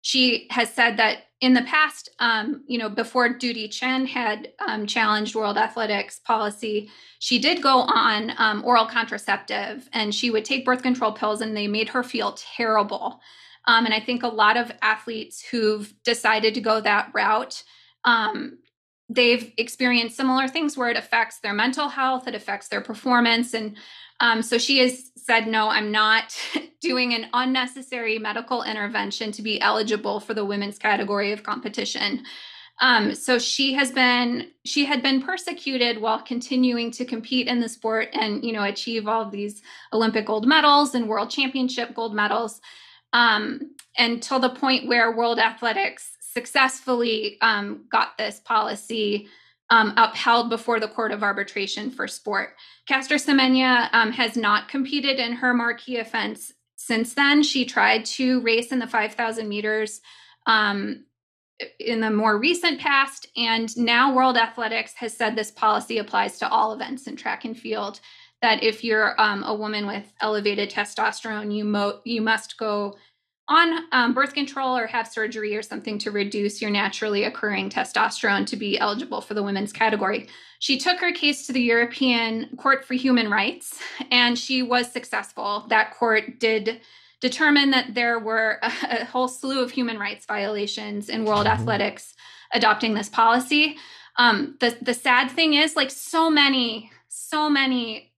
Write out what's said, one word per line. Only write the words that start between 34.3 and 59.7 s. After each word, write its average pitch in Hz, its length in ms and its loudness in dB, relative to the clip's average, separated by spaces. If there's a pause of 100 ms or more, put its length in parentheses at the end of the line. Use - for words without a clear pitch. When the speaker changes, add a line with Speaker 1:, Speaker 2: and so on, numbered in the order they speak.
Speaker 1:
she 285 200 0
had 277 180 -2
been 269 180 2
persecuted 269 800 -4
while 220 200 0
continuing 240 680 0
to 247 140 -8
compete 247 420 -4
in 240 120 0
the 226 100 0
sport 220 440 -2
and, 220 300 -2
you 233 100 -4
know, 214 100 -2
achieve 208 440 -4
all 226 140 0
of 202 100 -8
these 208 300 -8 (320)
Olympic 220 320 2
gold 220 220 0
medals 294 480 6
and 233 120 0
world 220 220 -2
championship 254 640 -2
gold 226 220 -6
medals, 208 460 -2 (520)
um, 233 580 2 (260)
until 233 420 0
the 254 100 4
point 254 380 0
where 233 280 4
World 233 240 0
Athletics 226 760 -2 (160)
successfully, 240 1080 0
um, 208 500 0
got - 260 -2
this 208 220 -6
policy, 214 880 -2 (420)
um, 214 280 6
upheld 233 520 4
before 226 300 0
the 214 80 -2
Court 214 240 -4
of 208 120 -4
Arbitration 202 680 -4
for 247 180 -8
Sport. - 480 -6 (320)
Caster 269 280 0
Semenya, 262 760 4
um, 220 220 4
has 240 240 0
not 208 320 2
competed 269 500 -2
in 240 140 -2
her 247 200 0
marquee 240 440 -2
offense 220 560 -6 (240)
since 233 380 -2
then. 285 280 6
She 269 220 0
tried 220 400 2
to 254 360 0
race 226 300 0
in 262 80 0
the 226 80 -4
five 214 280 -2
thousand 226 340 -4
meters, 214 500 -4 (460)